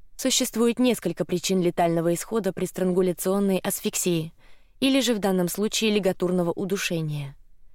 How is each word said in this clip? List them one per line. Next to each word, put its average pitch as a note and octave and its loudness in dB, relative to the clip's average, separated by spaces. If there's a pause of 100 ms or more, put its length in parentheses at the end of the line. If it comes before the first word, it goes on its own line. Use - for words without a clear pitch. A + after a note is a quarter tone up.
(160)
Существует A#3+ 0
несколько G#3 0
причин F#3 0
летального E3+ 2
исхода F#3+ -2
при F#3 -4
странгуляционной F#3 0
асфиксии F3 -2 (460)
или C4+ 4
же A#3 0
в G#3 0
данном F#3 2
случае G#3+ 0
лигатурного F3+ 2
удушения. D#3+ -4 (400)